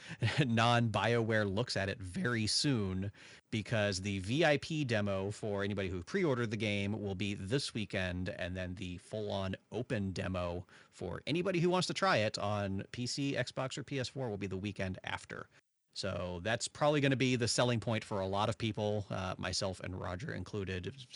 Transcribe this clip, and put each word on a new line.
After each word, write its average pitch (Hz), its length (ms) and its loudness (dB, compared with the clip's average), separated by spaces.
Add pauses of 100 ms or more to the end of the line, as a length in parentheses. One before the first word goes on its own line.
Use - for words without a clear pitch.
(100)
<laughs> - 340 2
non-BioWare 113 1120 4
looks 120 220 0
at 98 120 0
it 98 120 -4
very 110 480 0
soon, 101 640 2 (400)
because 104 480 0
the 98 180 -2
V 120 260 2
I 151 120 6
P 151 280 -2
demo 101 460 0
for 101 320 -2
anybody 101 260 0
who 90 140 -4
pre-ordered 127 480 0
the 113 60 -4
game 101 440 0
will 98 140 -2
be 101 200 -2
this 98 380 -2
weekend, 92 580 -2 (100)
and 90 160 -4
then 92 180 -4
the 90 240 -8
full-on 101 560 -4 (160)
open 104 400 -2
demo 90 560 -4 (240)
for 92 380 -8
anybody 175 320 0
who 175 100 4
wants 180 160 2
to 170 80 -2
try 190 220 4
it 107 240 2
on 101 500 0
P 123 160 -6
C, 139 320 -2
Xbox, 131 400 -4
or 127 60 -6
P 139 160 -4
S 120 80 -4
four 131 200 -6
will 104 80 -4
be 98 120 -4
the 95 80 -4
weekend 95 480 -4
after. - 420 -8 (480)
So 90 480 -4
that's 113 260 0
probably 151 320 4
gonna 135 160 4
be 127 200 4
the 120 120 2
selling 123 320 4
point 113 240 0
for 101 160 -2
a 95 60 0
lot 101 240 2
of - 80 -2
people, 104 520 0
uh, 95 280 -2
myself 92 420 -2
and 92 180 -6
Roger 95 360 -6
included. 95 580 -4 (240)